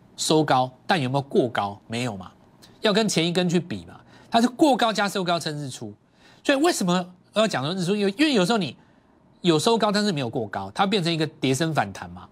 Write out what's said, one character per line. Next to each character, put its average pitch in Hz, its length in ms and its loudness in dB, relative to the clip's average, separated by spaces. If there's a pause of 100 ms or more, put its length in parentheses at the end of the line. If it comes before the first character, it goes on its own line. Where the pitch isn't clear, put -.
(160)
收 156 280 2
高， 131 260 2 (160)
但 190 140 0
有 127 80 -2
没 135 100 0
有 139 40 0
过 139 260 0
高？ 104 280 -4 (120)
没 117 160 -6
有 107 120 -6
嘛， 92 140 -16 (500)
要 214 120 0
跟 214 160 2
前 165 180 0
一 175 60 -2
根 180 160 0
去 175 100 2
比 104 280 -6
嘛。 - 140 -20 (300)
它 233 100 4
是 247 60 4
过 262 300 4
高 226 160 2
加 202 160 0
收 190 160 -2
高 170 160 0
称 151 180 -8
日 147 100 -8
出。 107 240 -14 (520)
所 285 100 4
以 269 40 2
为 339 140 4
什 202 140 -2
么 180 180 0 (280)
要 214 160 2
讲 131 160 -2
说 165 100 -4
日 185 100 -4
出？ 196 120 0
因 202 100 0
为， 196 100 0
因 294 80 2
为 302 80 2
有 185 140 4
时 220 60 0
候 226 60 2
你 160 180 -4 (640)
有 165 180 4
收 233 180 2
高， 214 140 2
但 208 140 0
是 208 80 0
没 143 80 -4
有 117 100 -4
过 113 160 -6
高， 98 260 -8
它 196 140 0
变 196 160 0
成 170 100 0
一 160 40 -2
个 156 100 0
跌 135 260 -2
升 160 220 -2
反 104 180 -2
弹 92 180 -14
嘛 90 220 -18